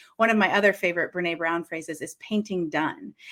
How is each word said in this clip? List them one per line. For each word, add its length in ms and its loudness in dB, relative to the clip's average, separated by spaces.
one 120 4
of 80 4
my 180 4
other 180 6
favorite 400 -2
Brené 240 -2
Brown 260 -2
phrases 380 -10
is 140 -10
painting 540 -2
done. 440 -4